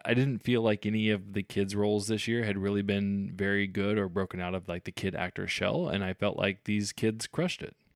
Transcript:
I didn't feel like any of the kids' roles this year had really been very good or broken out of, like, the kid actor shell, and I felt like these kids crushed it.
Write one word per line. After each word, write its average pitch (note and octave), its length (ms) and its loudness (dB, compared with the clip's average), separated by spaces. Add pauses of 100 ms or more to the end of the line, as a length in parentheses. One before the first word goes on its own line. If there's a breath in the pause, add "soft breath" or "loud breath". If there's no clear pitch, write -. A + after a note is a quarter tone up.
I A#2 100 2
didn't B2+ 300 2
feel A#2+ 180 2
like G#2+ 240 2
any G#2+ 240 2
of G2+ 220 -2
the G2+ 100 -2
kids' G2 320 -2
roles G2+ 320 2
this A2 220 0
year A#2 160 0
had G2+ 140 0
really G2+ 240 0
been G2+ 520 0
very G2 320 2
good G2+ 320 0
or G2 100 2
broken F2+ 320 -2
out F2+ 140 -2
of, F#2 140 -6
like, F2 160 -6
the F#2 80 -8
kid F#2+ 220 -2
actor F2+ 340 -4
shell, C#3+ 400 0
and G2 160 0
I F#2 100 -2
felt - 240 0
like F#2+ 260 0
these G#2 280 0
kids A2 340 -2
crushed - 360 -4
it. - 120 -10 (220)